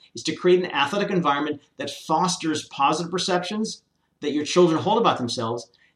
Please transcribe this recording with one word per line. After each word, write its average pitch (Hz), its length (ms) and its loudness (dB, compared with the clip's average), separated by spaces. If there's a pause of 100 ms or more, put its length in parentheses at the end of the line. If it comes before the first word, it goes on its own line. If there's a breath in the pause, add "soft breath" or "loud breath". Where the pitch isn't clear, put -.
(140 soft breath)
is 117 100 -12
to 156 120 -4
create 180 240 4
an - 120 -4
athletic 190 400 0
environment 147 500 0 (160 loud breath)
that 143 120 -6
fosters 160 760 -2
positive 156 420 0
perceptions 185 760 -4 (360)
that 143 140 -4
your 147 100 -2
children 160 380 4
hold 202 180 2
about 147 180 2
themselves 120 520 -4 (260 soft breath)